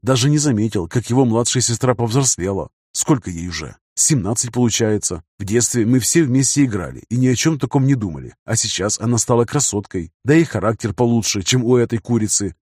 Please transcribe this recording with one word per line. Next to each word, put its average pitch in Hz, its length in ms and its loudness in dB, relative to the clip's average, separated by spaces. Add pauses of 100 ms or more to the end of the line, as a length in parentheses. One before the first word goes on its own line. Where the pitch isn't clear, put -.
Даже 131 280 2
не 151 100 4
заметил, 107 480 0
как - 240 -4
его 131 140 4
младшая 120 360 0
сестра 120 320 0
повзрослела. 107 760 -2 (240)
Сколько - 360 -2
ей 87 180 -6
уже? 82 280 -10 (200)
Семнадцать, 120 560 -2
получается. 107 720 0 (140)
В 101 80 -10
детстве 113 400 0
мы 127 140 4
все 165 240 2
вместе 135 420 2
играли 87 440 -6
и 117 80 -2
ни 127 100 4
о 127 80 4
чем 156 240 0
таком 131 260 0
не 139 80 4
думали. 80 400 -6 (100)
А 110 120 -4
сейчас 104 440 -2
она 120 200 0
стала 120 260 2
красоткой, 101 680 -4 (120)
да 139 120 4
и 165 80 6
характер 107 500 -2
получше, 117 500 0
чем 127 200 0
у 123 140 4
этой 117 220 0
курицы. 107 640 -2